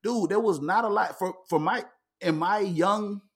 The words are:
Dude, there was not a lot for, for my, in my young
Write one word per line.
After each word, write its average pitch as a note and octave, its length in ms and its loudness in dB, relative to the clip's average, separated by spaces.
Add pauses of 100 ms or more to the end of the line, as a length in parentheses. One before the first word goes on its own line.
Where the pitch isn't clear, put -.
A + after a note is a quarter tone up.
Dude, A3 260 0
there G3+ 80 2
was G3 220 2
not F#3+ 240 0
a G#3+ 40 0
lot - 300 -2
for, F3+ 160 -4 (140)
for E3 100 2
my, A3 260 0 (360)
in D#3+ 180 0
my F#3+ 220 0
young G3+ 600 0 (160)